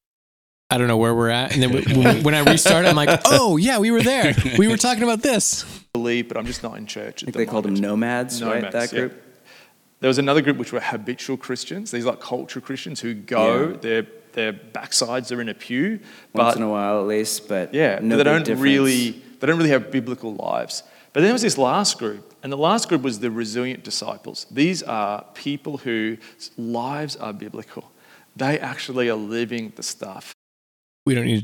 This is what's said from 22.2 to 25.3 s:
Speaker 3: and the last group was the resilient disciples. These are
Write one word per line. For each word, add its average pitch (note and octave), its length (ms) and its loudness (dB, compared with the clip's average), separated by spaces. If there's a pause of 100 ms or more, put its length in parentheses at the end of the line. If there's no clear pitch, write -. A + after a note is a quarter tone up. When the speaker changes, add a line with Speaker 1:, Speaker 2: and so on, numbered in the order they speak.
Speaker 3:
and C3+ 80 -6
the C#3 40 -6
last F#3 320 2
group D#3 140 2
was B2 160 -2
the A#2 140 -2
resilient A#2 500 -4
disciples. G#2+ 680 -10
These D3 320 0
are G#2 400 -4 (100)